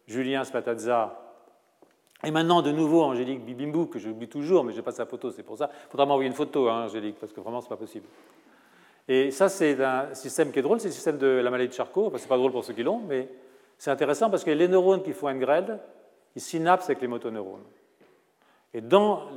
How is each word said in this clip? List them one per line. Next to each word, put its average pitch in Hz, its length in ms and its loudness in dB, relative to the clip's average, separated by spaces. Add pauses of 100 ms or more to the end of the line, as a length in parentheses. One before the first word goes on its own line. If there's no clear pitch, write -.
Julien 131 360 -2
Spatazza, 117 720 -2 (1040)
et 156 80 -4
maintenant 165 300 4
de 147 100 2
nouveau 156 320 4
Angélique 127 420 -2
Bibimbu, 143 420 -4
que - 100 -12
j'oublie 110 300 -10
toujours, 147 360 2
mais 113 100 -6
je 98 40 -10
n'ai 110 60 -8
pas 127 80 -6
sa 117 140 -6
photo, 123 260 -10
c'est 101 120 -16
pour 110 140 -14
ça. 143 120 -4 (180)
Il - 40 -20
faudra 139 140 4
m'envoyer 135 220 4
une 127 80 -4
photo, 143 320 2
hein, 113 180 0
Angélique, 107 340 -8
parce 107 120 -12
que - 80 -16
vraiment, 113 220 -8
ce 117 40 -16
n'est - 40 -16
pas 107 80 -8
possible. 107 300 -14 (1000)
Et 135 240 4
ça, 190 160 4
c'est 156 340 2
un 135 320 0
système 143 380 -2
qui - 80 0
est - 20 4
drôle, 220 180 2
c'est 214 100 -6
le 147 40 -6
système 151 240 -2
de 135 100 2
la 127 220 4
maladie 123 200 0
de 123 40 -14
Charcot. 190 340 -2
Enfin, 135 100 -6
c'est - 100 -12
pas 131 100 2
drôle 127 140 2
pour 120 120 -4
ceux 123 100 -10
qui 113 100 -4
l'ont, 196 160 0
mais 139 300 -6 (480)
c'est - 140 -4
intéressant 147 380 0
parce 190 140 0
que 165 80 0
les 156 160 4
neurones 185 340 4
qui 160 120 -6
font 143 160 -4
Engreld, 151 500 0 (560)
ils 127 60 -10
synapsent 175 480 2
avec 139 120 -2
les 127 60 -2
motoneurones. 110 560 -8 (1080)
Et 117 80 -8
dans 180 560 2